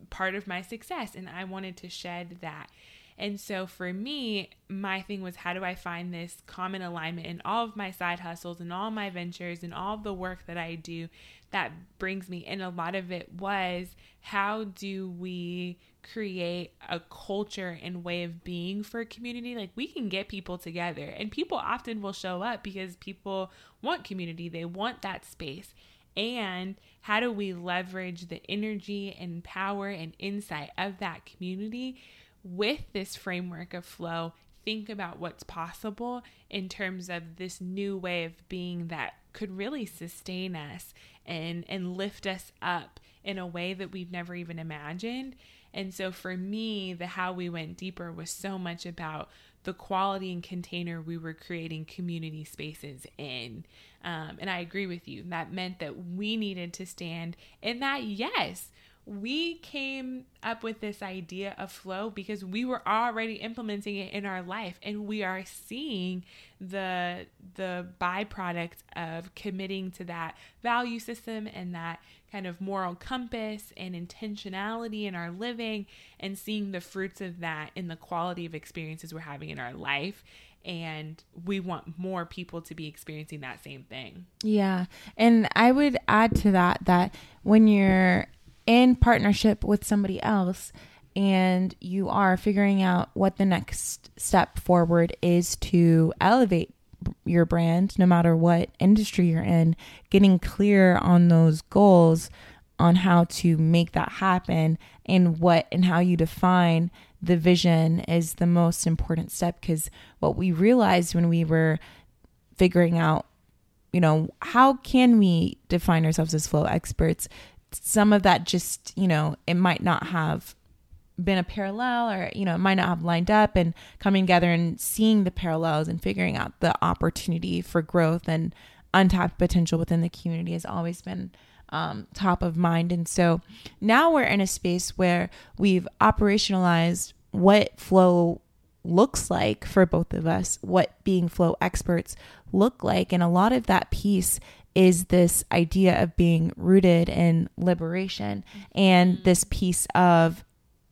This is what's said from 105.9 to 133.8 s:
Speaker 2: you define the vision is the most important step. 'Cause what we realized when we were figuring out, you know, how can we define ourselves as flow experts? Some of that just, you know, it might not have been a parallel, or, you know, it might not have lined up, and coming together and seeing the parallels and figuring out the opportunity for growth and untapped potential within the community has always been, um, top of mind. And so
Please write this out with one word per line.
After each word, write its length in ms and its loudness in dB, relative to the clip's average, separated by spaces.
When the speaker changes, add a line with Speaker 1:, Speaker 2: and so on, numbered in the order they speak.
Speaker 2:
you 180 4
define 720 2
the 160 2
vision 640 4
is 340 -2
the 120 0
most 400 2
important 440 -2
step. 300 -4
'Cause 300 -4
what 160 2
we 140 0
realized 640 4
when 140 4
we 160 2
were 340 2
figuring 420 6
out, 280 2
you 80 2
know, 300 4
how 340 6
can 440 6
we 400 4
define 380 4
ourselves 280 0
as 120 -2
flow 180 2
experts? 640 0
Some 420 2
of 100 6
that 220 4
just, 520 -4
you 120 2
know, 280 2
it 80 0
might 280 2
not 260 0
have 460 -4
been 160 2
a 60 0
parallel, 680 -4
or, 240 -4
you 100 -4
know, 120 0
it 20 -2
might 160 4
not 140 2
have 160 -2
lined 260 2
up, 260 6
and 160 4
coming 240 4
together 260 6
and 300 0
seeing 440 4
the 60 0
parallels 580 0
and 140 -4
figuring 340 -2
out 240 -8
the 140 2
opportunity 760 -2
for 220 0
growth 460 0
and 260 -2
untapped 460 4
potential 400 2
within 240 0
the 60 0
community 440 -6
has 140 -6
always 360 -6
been, 280 -10
um, 440 -6
top 280 0
of 140 -2
mind. 360 2
And 160 -2
so 320 4